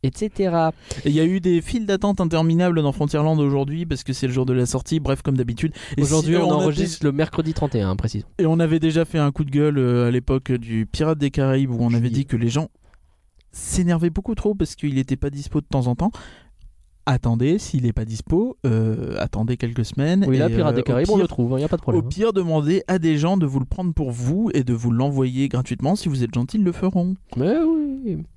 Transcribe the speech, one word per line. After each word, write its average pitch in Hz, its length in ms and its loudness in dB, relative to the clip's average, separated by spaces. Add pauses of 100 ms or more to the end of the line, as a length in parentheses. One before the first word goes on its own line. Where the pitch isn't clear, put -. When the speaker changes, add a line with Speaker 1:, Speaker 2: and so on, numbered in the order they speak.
Speaker 1:
et 135 120 0
cetera. 170 580 0 (320)
Speaker 2:
Et - 40 2
il 147 60 2
y 156 60 4
a 160 40 4
eu 185 160 2
des 175 220 2
files 220 240 -4
d'attente 196 340 0
interminables 165 640 2
dans 139 100 2
Frontierland 151 480 0
aujourd'hui 143 460 0
parce 143 180 -6
que 135 80 -6
c'est 131 140 -4
le 123 60 -2
jour 131 140 0
de 127 60 0
la 127 140 2
sortie, 143 340 -2
bref, 135 220 -2
comme 135 140 0
d'habitude. 123 360 -2 (240)
Et 139 60 2
Speaker 1:
Aujourd'hui, 151 320 2
Speaker 2:
si, 175 60 4
euh, 170 40 2
Speaker 1:
on 185 60 2
Speaker 2:
on - 20 4
a 151 120 2
Speaker 1:
enregistre 165 360 0
Speaker 2:
dé-, 156 80 0
Speaker 1:
le 139 40 2
mercredi 156 420 -2
trente 147 200 -2
et 113 60 0
un, 95 160 0
précisons. 110 300 -4 (120)
Speaker 2:
et 175 80 2
on 160 140 4
avait 160 180 2
déjà 160 260 2
fait 160 140 -4
un 143 140 2
coup 156 120 -2
de 139 60 -6
gueule, 147 280 2
euh, 123 300 2
à - 20 2
l'époque 131 420 0
du 113 340 -2
Pirate 156 320 0
des 143 120 0
Caraïbes 135 420 2
où 117 80 -2
on 120 80 2
avait 117 100 2 (100)
Speaker 1:
Juillet. - 20 0
Speaker 2:
dit 135 160 -2
que 127 100 -2
les 117 120 0
gens 147 200 -2 (840)
s'énervaient 175 580 0
beaucoup 196 240 -4
trop 208 200 0
parce 175 200 -4
qu'il 139 240 -4
était 131 180 -2
pas 143 140 -4
dispo 143 300 -6
de - 60 -16
temps 127 200 0
en 123 100 0
temps. 185 140 0 (1000)
Attendez, 127 520 2
s'il 123 260 -2
est 113 60 2
pas 113 120 -2
dispo, 165 520 -2 (100)
euh, 110 520 0
attendez 117 380 -2
quelques 117 280 -4
semaines 170 440 0
Speaker 1:
Oui, 131 100 4
là, - 100 4
Speaker 2:
et, - 40 0
Speaker 1:
Pirate - 220 2
des - 60 2
Speaker 2:
euh, - 20 -2
au - 20 -2
Speaker 1:
Caraïbes, 139 260 2
on 214 40 4
Speaker 2:
pire, 196 80 4
Speaker 1:
le 175 60 2
trouve, 123 260 0
hein, 131 60 0
y 147 40 0
a 156 40 -2
pas 175 80 0
de 160 60 -4
problème, 117 200 2
Speaker 2:
au - 20 -4
Speaker 1:
hein. 120 60 -6
Speaker 2:
pire, 208 220 0
demandez 170 560 2
à 185 100 2
des 160 180 2
gens 170 200 2
de 170 100 2
vous 135 140 0
le 127 40 -2
prendre 180 300 -4
pour 135 160 -2
vous 143 440 0
et 135 100 2
de 123 100 0
vous 120 160 0
l'envoyer 131 580 2
gratuitement. 127 460 0
Si 202 140 -2
vous 135 160 0
êtes 110 100 -4
gentil, 123 240 -2
ils 202 60 4
le 175 80 2
feront. 185 420 0 (220)
Speaker 1:
Mais 180 220 2
oui. 277 600 -2 (180)